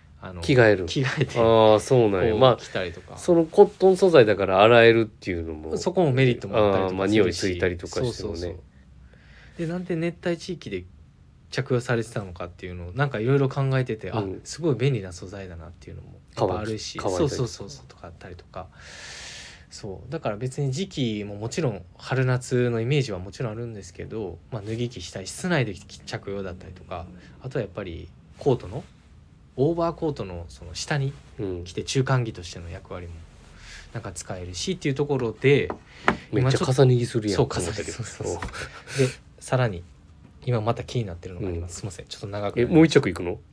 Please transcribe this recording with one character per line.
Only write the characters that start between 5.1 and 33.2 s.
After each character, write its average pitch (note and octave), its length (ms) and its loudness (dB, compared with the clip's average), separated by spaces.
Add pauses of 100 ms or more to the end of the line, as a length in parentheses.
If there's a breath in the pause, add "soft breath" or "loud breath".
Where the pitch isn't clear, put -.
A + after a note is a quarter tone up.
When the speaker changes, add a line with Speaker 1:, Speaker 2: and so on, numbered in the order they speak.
Speaker 2:
い F2 40 -2
う E2 120 -4
の D#2+ 80 -8
も。 D#2 220 -8
Speaker 1:
そ F3+ 160 -2
こ F#3 100 2
も D3 80 4
メ C3 160 4
リ A#2+ 80 4
ッ - 60 -6
ト G2+ 80 -10
も G#2+ 80 -2
あ G#2 140 6
っ - 20 2
た F#2+ 80 2
り F#2+ 80 0
と - 0 -
か - 0 -
す - 0 -
る - 0 -
し。 F#2 40 -2
Speaker 2:
あ - 20 -4
ー、 F#2+ 40 -4
ま F#2+ 60 0
あ、 - 20 2
匂 G#2 220 4
い E2+ 40 0
つ F#2+ 160 -2
い F2+ 120 -2
た F#2 80 2
り F2 80 -2
と F2 100 -10
か - 60 -14
し - 20 -12
て F#2 60 -2
も B2+ 60 0
ね。 A2+ 60 -2
Speaker 1:
そ F2+ 180 -8
う E2+ 60 -6
そ - 0 -
う - 0 -
そ F2 140 -6
う。 - 80 -12 (1000 soft breath)
で、 E3+ 80 -4
な F3 120 -4
ん F#3 60 -8
で F3 120 -4
熱 E3+ 320 -4
帯 E3+ 80 0
地 F3 180 -10
域 - 160 -12
で F2+ 140 -8 (680)
着 C3 220 -4
用 B2 80 2
さ A#2+ 140 -2
れ A#2 100 0
て - 80 -12
た G#2+ 120 -6
の F2+ 80 -12
か F2 140 -10
っ - 20 -12
て - 180 -16
い F2+ 40 -10
う F2+ 40 -10
の F2 140 -12
を、 F2 40 -12
な C#3+ 140 -2
ん C3+ 40 -4
か G#2+ 100 -4
い A2 40 -2
ろ C3+ 120 4
い - 20 4
ろ C3+ 100 2
考 C3+ 180 -2 (120)
え B2+ 60 0
て A2 120 -4
て、 F#2+ 140 -12
Speaker 2:
う - 40 -8
ん。 - 40 -2
Speaker 1:
あ、 G2+ 60 -2 (180)
す - 180 -14
ご D#3+ 120 2
い - 20 2
便 C3+ 180 0
利 G#2 100 -2
な F2+ 100 -12
素 F#2+ 160 -14
材 F#2+ 200 -12
だ E2+ 80 -14
な D#2+ 120 -14
っ - 20 -16
て - 180 -20
い F2 40 -14
う F2 40 -14
の F2 60 -16
も - 180 -20 (160)
や A#2 80 0
っ F#2+ 40 2
ぱ F2+ 100 -2
あ G#2+ 60 -6
る A2 140 -6
し。 - 220 -10
Speaker 2:
乾 G#2+ 100 -2
き-、 F2+ 60 0
乾 - 100 2
い C3+ 40 0
た - 60 -4
り - 0 -
と - 0 -
か。 - 0 -
Speaker 1:
そ C3 80 0
う - 40 -2
そ - 160 -12
う F#2+ 40 -14
そ - 80 -16
う - 20 -
そ - 60 -20
う、 - 20 -20
と - 100 -20
か F2+ 120 -16
あ - 20 -14
っ - 80 -20
た - 100 -18
り F2+ 60 -16
と - 100 -20
か。 - 220 -14 (1040 loud breath)
そ F2+ 340 -12
う。 B2 60 -16
だ D#3+ 80 -6
か B2 120 -4
ら G#2 60 -6
別 B2+ 240 -6
に C#3 120 -2
時 F#3+ 160 -4
期 A2 360 -2
も G2+ 120 -10
も G#2+ 120 -6
ち F3+ 120 -4
ろ C#3 100 2
ん、 F#2 140 -10 (120)
春 C3 280 -2
夏 B2 460 0
の A#2 100 -2
イ A#2 60 -2
メ C#3+ 120 2
ー B2+ 40 2
ジ A2 100 -4
は F2+ 80 -6
も G2 100 -10
ち - 140 -8
ろ G#2+ 60 -4
ん - 20 -10
あ - 20 -10
る A#2+ 120 -8
ん A2+ 60 -12
で G2+ 120 -12
す - 80 -18
け F2 140 -14
ど、 F#2+ 320 -8 (120)
ま A2+ 80 -8
あ、 G2 40 -10
脱 A2 120 -6
ぎ A#2+ 140 -4
着 F#2 120 -12
し - 120 -14
た G2+ 80 -10
り、 F#2+ 80 -12
室 - 180 -10
内 E3 180 0
で G2+ 100 -6
着-、 - 260 -18
着 - 320 -10
用 G2 100 -8
だ F#2 80 -8
っ E2 60 -10
た F#2 100 -18
り F2+ 60 -16
と F2 100 -18
か、 F2 240 -12 (340 loud breath)
あ B2+ 80 -12
と B2+ 120 -4
は - 20 -4
や G2 60 -6
っ - 20 -16
ぱ G#2 140 -10
り E2 240 -12 (320)
コ C3+ 140 2
ー - 20 0
ト - 100 -14
の、 A#2+ 160 -10 (800)
オ D#3 120 2
ー - 20 -2
バ E3+ 180 0
ー E3 40 -10
コ D#3+ 140 -4
ー - 20 -8
ト A#2 120 -8
の F2 240 -10
そ - 160 -20
の F2 80 -16
下 - 260 -4
に C3+ 140 -2 (520)
着 - 80 -16
て、 G#2+ 80 -6
Speaker 2:
う G#2 40 -10
ん。 - 20 -10
Speaker 1:
中 C3 180 0
間 B2+ 200 2
着 A2+ 80 -6
と F2 120 -14
し - 80 -14
て F2+ 80 -14
の E2+ 100 -12
役 F#2 240 -14
割 F2+ 140 -12
も E2+ 40 -14 (800 loud breath)